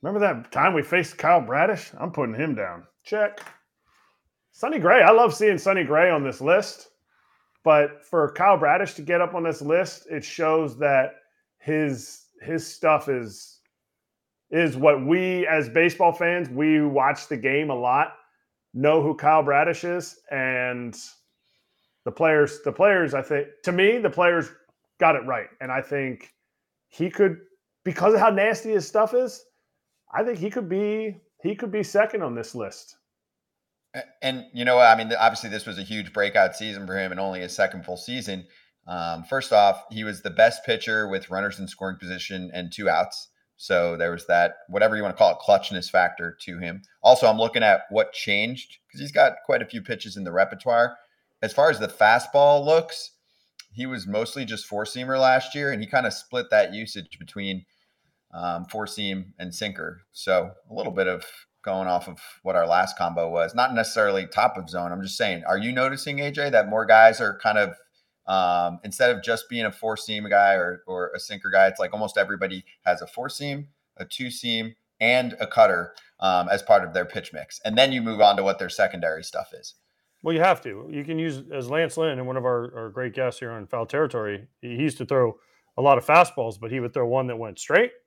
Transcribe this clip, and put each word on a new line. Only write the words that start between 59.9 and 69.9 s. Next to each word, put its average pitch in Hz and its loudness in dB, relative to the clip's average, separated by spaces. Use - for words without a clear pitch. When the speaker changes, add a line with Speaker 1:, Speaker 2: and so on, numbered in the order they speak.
Speaker 2:
So 92 -2
a - -20
little 98 -8
bit 92 0
of 90 -6
going 95 -6
off 87 -2
of 85 -18
what 92 -2
our 85 2
last 90 2
combo 85 -2
was. 85 -2
Not 131 0
necessarily 104 0
top 107 0
of 87 -12
zone. 87 -6
I'm 92 -8
just 98 -10
saying, 92 -4
are 90 0
you 113 -6
noticing, 135 -4
A 143 -6
J, 143 -4
that 110 2
more 110 -2
guys 110 8
are 104 -2
kind 107 0
of, 101 0
um, 87 0
instead 123 0
of 113 -2
just 113 -4
being 117 -6
a 104 -4
four-seam 107 -8